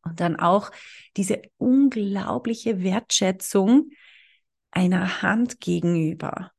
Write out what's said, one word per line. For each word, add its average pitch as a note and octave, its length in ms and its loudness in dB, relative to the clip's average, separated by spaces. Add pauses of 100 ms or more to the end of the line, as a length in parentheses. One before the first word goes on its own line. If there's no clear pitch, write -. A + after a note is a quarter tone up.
Und E3 160 -10
dann E3+ 200 -2
auch F#3+ 320 2 (460)
diese G3+ 240 -2 (160)
unglaubliche A3+ 1200 0
Wertschätzung G3 1080 2 (800)
einer F3+ 500 0
Hand A3+ 380 0
gegenüber. E3+ 1000 -2